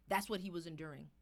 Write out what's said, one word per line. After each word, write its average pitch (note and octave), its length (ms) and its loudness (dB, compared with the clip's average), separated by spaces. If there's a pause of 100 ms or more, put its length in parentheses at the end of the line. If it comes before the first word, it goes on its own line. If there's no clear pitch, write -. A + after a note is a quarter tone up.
That's G3 220 4
what G3+ 100 4
he F#3+ 100 -2
was E3+ 160 -2
enduring D3+ 440 -6 (120)